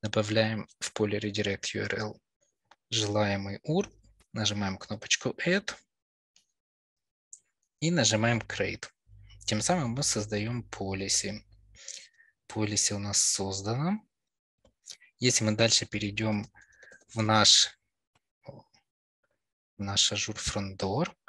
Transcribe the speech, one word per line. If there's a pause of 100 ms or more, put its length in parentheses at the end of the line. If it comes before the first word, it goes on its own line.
Добавляем (120)
в
поле
redirect
U
R
L (760)
желаемый
ур, (420)
нажимаем
кнопочку (160)
Add (2000)
и
нажимаем
Create. (580)
Тем
самым
мы
создаём
policy. (1040)
Policy
у
нас
создано. (1200)
Если
мы
дальше
перейдём (640)
в
наш, (680)
в (1120)
наш
Azure
Front
Door (160)